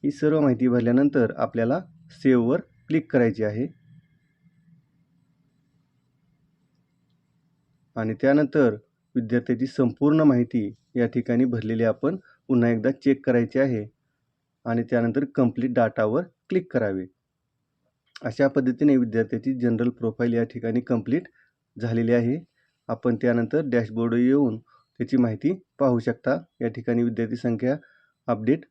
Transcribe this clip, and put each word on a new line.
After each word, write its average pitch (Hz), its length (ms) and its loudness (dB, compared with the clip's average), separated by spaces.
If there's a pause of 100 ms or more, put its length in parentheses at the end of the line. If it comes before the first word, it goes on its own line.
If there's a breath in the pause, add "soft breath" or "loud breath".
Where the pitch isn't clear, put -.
ही 139 80 -2
सर्व 151 300 0
माहिती 127 260 2
भरल्यानंतर 123 680 2
आपल्याला 117 420 -2 (320)
सेव्हवर 127 480 2
क्लिक - 520 -6
करायचे 113 340 2
आहे 107 220 -4 (4000)
आणि 110 180 -4
त्यानंतर 139 600 2 (400)
विद्यार्थ्याची 120 520 -2
संपूर्ण 139 540 2
माहिती 120 520 0 (220)
या 120 120 2
ठिकाणी 120 380 0
भरलेली 113 380 -2
आपण 123 320 0 (320 soft breath)
पुन्हा 120 220 4
एकदा 117 220 0
चेक 135 340 0
करायची 120 340 0
आहे 120 380 -2 (680)
आणि 117 180 -2
त्यानंतर 117 420 0
कंप्लीट 127 480 0
डेटावर 117 500 0 (260)
क्लिक 185 240 -4
करावे. 98 320 -2 (1160)
अशा 139 260 0
पद्धतीने 135 500 2
विद्यार्थ्याची 117 560 -2
जनरल 120 360 0
प्रोफाइल 120 440 -4
या 117 100 0
ठिकाणी 113 380 -4
कंप्लीट 123 420 -2 (580)
झालेली 117 320 0
आहे. 120 320 0 (420)
आपण 117 280 -2
त्यानंतर 117 500 0
डॅशबोर्ड 117 480 -2
येऊन 123 440 2
त्याची - 600 -8
माहिती 120 360 0 (260)
पाहू 127 200 2
शकता. 127 440 -4 (180)
या 120 60 -2
ठिकाणी 117 360 -2
विद्यार्थी 113 320 -4
संख्या 123 420 -2 (500 soft breath)
अपडेट 120 420 -2